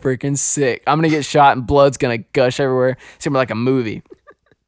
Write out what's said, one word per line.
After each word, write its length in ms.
freaking 360
sick. 480
I'm 120
gonna 120
get 160
shot 300
and 100
blood's 320
gonna 220
gush 400
everywhere. 380
It's 100
gonna 100
be 40
like 120
a 40
movie." 480